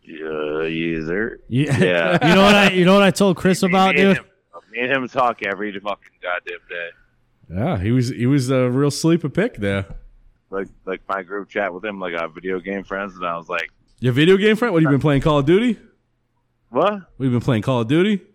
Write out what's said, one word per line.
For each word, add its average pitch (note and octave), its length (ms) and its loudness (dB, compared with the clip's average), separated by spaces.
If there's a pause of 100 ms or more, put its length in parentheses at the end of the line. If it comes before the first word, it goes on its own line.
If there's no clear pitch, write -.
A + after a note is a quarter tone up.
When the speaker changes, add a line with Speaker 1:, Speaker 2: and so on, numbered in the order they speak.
Speaker 1:
uh, D#2 600 -6
Yeezer. E2 680 -4 (120)
Speaker 2:
Yeah. C3+ 300 -2
Speaker 1:
Yeah. F3 440 2
Speaker 2:
<laughs> - 60 4
You - 60 6
know G3 100 6
what G3+ 100 6
I, G3 160 6
you F#3 140 2
know F#3+ 100 6
what G3+ 80 6
I F#3+ 80 6
told G3 280 2
Chris F#3 240 0
Speaker 1:
Me, F#3+ 80 0
Speaker 2:
about, F#3+ 240 4
Speaker 1:
me C#3+ 80 2
and G3 140 4
Speaker 2:
dude? - 20 -2
Speaker 1:
him, A2+ 60 -8 (480)
me A2+ 80 -8
and B2+ 120 -2
him C3 160 -2
talk B2 340 0
every G2+ 300 -4
fucking G2 380 -10 (120)
goddamn F2+ 360 -8 (100)
day. F2 200 -10 (600)
Speaker 3:
Yeah, A2 300 -4
he G2+ 140 -2
was, B2 160 0
he A#2+ 180 -4
was C3 240 0
a B2+ 180 0
real C#3 220 0
sleeper D#3+ 400 0
pick A3 260 -4
there. G2 300 -4 (640)
Speaker 1:
Like, F#2+ 160 -8 (180)
like F#2 240 -8
my G2 140 -6
group F#2 260 -10
chat G2+ 240 -4
with F2+ 120 -14
him, G2+ 160 -8
like F2+ 140 -8
our E2 140 -6
video F2 320 -8
game G2 240 -8
friends, G2 320 -8
and F2+ 80 -10
I E2+ 120 -6
was E2 120 -14
like, E2+ 220 -6 (300)
Speaker 3:
Your B2 120 0
video D#3+ 240 4
game G#3 200 2
friend? A#3 180 -2
What, E3 80 4
you D#3 60 4
been C#3 120 2
playing C#3+ 220 2
Call D3+ 180 2
of C3 60 -2
Duty? G#3 300 2 (920)
Speaker 1:
What? F#3 320 0 (160)
Speaker 3:
We've C3 120 0
been A#2+ 100 0
playing A2 220 0
Call B2+ 180 0
of A2+ 80 -4
Duty? F#3 320 2 (140)